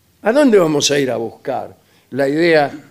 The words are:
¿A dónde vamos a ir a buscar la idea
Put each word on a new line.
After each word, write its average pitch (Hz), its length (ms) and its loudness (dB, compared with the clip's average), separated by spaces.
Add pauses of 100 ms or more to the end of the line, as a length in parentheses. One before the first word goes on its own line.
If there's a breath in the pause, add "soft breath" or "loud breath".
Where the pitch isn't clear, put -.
(240)
¿A 208 80 0
dónde 254 280 4
vamos 156 320 0
a 143 80 0
ir 135 100 -2
a 117 80 -4
buscar 110 580 -10 (360 soft breath)
la 135 160 -2
idea 151 440 0 (200)